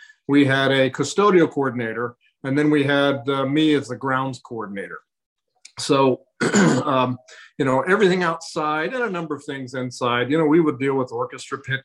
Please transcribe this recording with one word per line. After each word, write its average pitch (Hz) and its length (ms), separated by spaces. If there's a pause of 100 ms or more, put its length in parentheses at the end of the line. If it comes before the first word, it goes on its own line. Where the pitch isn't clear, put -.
(280)
We 143 180
had 135 260
a 131 200
custodial 180 580
coordinator, 120 640 (280)
and 135 120
then 151 140
we 151 140
had, 139 440
uh, 135 200
me 151 260
as 123 140
the 123 80
grounds 131 440
coordinator. 98 600 (800)
So, 135 420 (200)
<clears throat> - 120
um, 131 640 (400)
you 143 80
know, 131 160
everything 185 400
outside 160 720
and 247 100
a 226 60
number 170 240
of 143 120
things 131 280
inside, 123 560
you 151 80
know, 160 80
we 156 160
would 151 160
deal 135 160
with 131 180
orchestra 131 460
pit 135 280